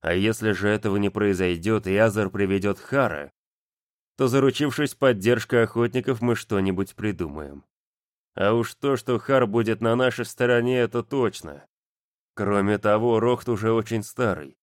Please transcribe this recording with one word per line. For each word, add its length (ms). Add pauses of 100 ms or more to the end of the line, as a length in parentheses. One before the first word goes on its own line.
А 120
если 380
же 180
этого 280
не 120
произойдет, 760
и 100
Азер 320
приведет 500
Хара, 540 (840)
то, 100
заручившись 680
поддержкой 680
охотников, 580
мы 140
что-нибудь 600
придумаем. 720 (720)
А 180
уж 220
то, 200
что 240
Хар 280
будет 340
на 160
нашей 280
стороне, 540
это 240
точно. 640 (680)
Кроме 420
того, 420
Рохт 300
уже 240
очень 300
старый. 580